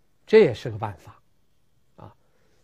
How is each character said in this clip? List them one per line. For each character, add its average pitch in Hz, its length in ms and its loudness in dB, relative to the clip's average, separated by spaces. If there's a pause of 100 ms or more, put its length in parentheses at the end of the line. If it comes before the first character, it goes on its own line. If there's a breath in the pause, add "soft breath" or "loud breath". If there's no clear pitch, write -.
(260)
这 220 140 6
也 156 120 4
是 - 160 -12
个 104 80 -10
办 104 220 -10
法， - 220 -20 (760)
啊， - 180 -20 (500)